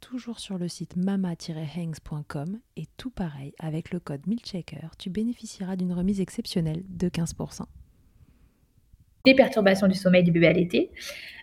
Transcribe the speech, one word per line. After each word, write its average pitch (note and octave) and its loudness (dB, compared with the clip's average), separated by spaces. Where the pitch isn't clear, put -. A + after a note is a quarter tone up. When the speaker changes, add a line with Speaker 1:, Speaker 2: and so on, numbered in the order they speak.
Speaker 1:
toujours A#3+ -12
sur F#3+ -8
le F3 -4
site - -10
mama F#3 0
tiret D#3+ -8
hanks E3 -6
point D3+ -10
com E3 -6
et D#3+ -10
tout C4 -10
pareil, C#3+ -8
avec D#3+ -6
le F3 -4
code C#3+ -10
milkshaker, D#3+ -8
tu - -10
bénéficieras G#3 -6
d'une F3+ -2
remise F#3+ 0
exceptionnelle E3+ -2
de F3+ -2
quinze E3+ -2
pour D#3 -10
cent. - -12
Speaker 2:
Des C4 10
perturbations G3+ 6
du F#3 4
sommeil F3+ 6
du F3 6
bébé E3+ 6
allaité. F3+ 2